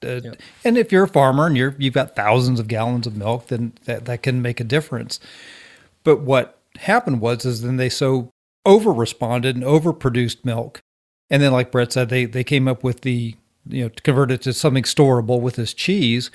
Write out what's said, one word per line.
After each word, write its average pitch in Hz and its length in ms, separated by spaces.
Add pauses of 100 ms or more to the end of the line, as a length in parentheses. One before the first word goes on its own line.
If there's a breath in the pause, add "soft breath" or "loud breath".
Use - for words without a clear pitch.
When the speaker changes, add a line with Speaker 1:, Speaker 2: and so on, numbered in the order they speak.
Speaker 1:
Uh, 123 220
Speaker 2:
Yep. 117 120 (280 loud breath)
Speaker 1:
and 233 140
if 233 120
you're 190 140
a 190 40
farmer 139 380
and 160 100
you're, 135 220
you've 135 140
got 127 240
thousands 120 440
of 110 60
gallons 117 400
of 110 80
milk, 110 340
then 117 260 (100)
that, 117 220
that 120 160
can 127 180
make 120 180
a 123 60
difference. 117 560 (840 loud breath)
But 151 180
what 131 380 (200)
happened 185 420
was, 117 240
is 120 160
then 123 160
they 127 140
so 131 400 (340)
over-responded 127 920
and 123 80
overproduced 143 800
milk. 117 360 (480)
And 143 140
then, 139 100
like 127 180
Brett 120 220
said, 127 160
they, 127 160
they 120 200
came 131 240
up 127 140
with 123 200
the, 120 340 (320)
you 131 140
know, 117 80
to - 120
convert 135 280
it 127 120
to 131 100
something 131 320
storable 123 560
with 120 160
this 117 180
cheese. 127 600